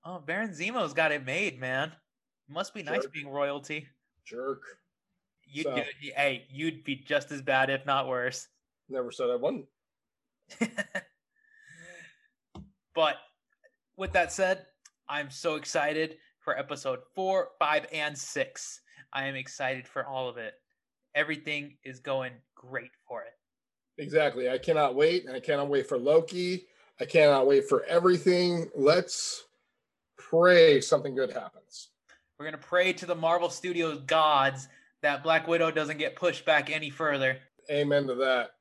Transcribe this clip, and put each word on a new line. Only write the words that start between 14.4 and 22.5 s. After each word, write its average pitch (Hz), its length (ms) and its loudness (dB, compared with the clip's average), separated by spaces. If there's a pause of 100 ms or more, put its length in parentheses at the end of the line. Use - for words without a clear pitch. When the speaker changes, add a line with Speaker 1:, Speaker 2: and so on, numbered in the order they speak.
Speaker 1:
I'm 143 220 -6
so 156 240 -4
excited 156 640 -2 (240)
for - 180 -4
episode 135 420 -6 (140)
four, 190 440 -2
five, 151 340 2
and 151 240 -4
six. - 640 -8 (320)
I 135 140 -6
am 139 100 -6
excited 131 500 -8
for 135 200 -8
all 131 220 -6
of 120 80 -10
it. 113 180 -12 (600)
Everything 147 680 -6
is 127 160 -16
going 135 320 -6 (220)